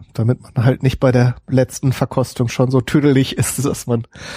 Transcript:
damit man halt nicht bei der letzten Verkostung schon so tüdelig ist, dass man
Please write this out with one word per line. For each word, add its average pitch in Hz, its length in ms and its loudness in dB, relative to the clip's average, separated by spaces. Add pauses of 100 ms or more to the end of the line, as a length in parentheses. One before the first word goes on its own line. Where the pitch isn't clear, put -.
(120)
damit 117 300 -2
man - 220 -4
halt 127 180 2
nicht 131 180 0
bei 131 100 4
der 123 260 2 (120)
letzten 127 460 0
Verkostung 123 540 -2
schon 156 220 0
so 131 120 2
tüdelig 139 560 2
ist, - 260 -4
dass - 220 -6
man 117 200 -2 (300)